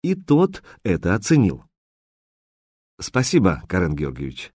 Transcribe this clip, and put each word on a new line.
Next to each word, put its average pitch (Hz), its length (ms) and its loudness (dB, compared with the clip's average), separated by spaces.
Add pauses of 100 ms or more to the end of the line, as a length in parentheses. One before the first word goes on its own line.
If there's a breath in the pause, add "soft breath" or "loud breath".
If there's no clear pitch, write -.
И 185 100 -2
тот 185 500 0 (200 loud breath)
это 90 320 0
оценил. 107 480 2 (1400)
«Спасибо, 127 680 0
Карен 85 280 0
Георгиевич. 67 600 -8